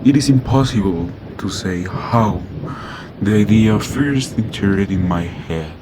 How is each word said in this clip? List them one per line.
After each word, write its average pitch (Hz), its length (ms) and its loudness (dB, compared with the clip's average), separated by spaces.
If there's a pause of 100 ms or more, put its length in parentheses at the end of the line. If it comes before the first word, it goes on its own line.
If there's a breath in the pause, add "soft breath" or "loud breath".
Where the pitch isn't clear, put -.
It 139 160 6
is 139 100 2
impossible 113 800 2 (280)
to 101 120 -6
say 90 340 -4
how 104 580 0 (800 loud breath)
the 101 140 2
idea 107 440 4
first 139 580 -2
entered 98 540 0
in 92 160 0
my 87 160 0
head. 82 480 -8 (100)